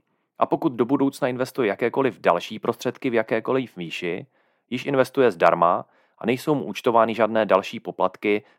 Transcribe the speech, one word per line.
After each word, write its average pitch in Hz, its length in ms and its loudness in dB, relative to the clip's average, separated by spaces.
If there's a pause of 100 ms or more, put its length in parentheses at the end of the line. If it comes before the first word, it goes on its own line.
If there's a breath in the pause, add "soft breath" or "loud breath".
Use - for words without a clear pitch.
(380)
a 113 80 -2
pokud 147 280 -2
do 120 120 0
budoucna 135 420 0
investuje 127 400 -4
jakékoliv 120 520 -2
další 87 400 0
prostředky 117 500 -6
v 117 40 -2
jakékoliv 117 640 -2
výši, 87 500 -8 (420)
již 127 160 -6
investuje 131 460 2
zdarma 85 540 4 (320)
a - 80 -10
nejsou 131 300 0
mu 123 80 -2
účtovány 113 520 2
žádné 110 300 2
další 98 340 0
poplatky 104 640 -2 (140 soft breath)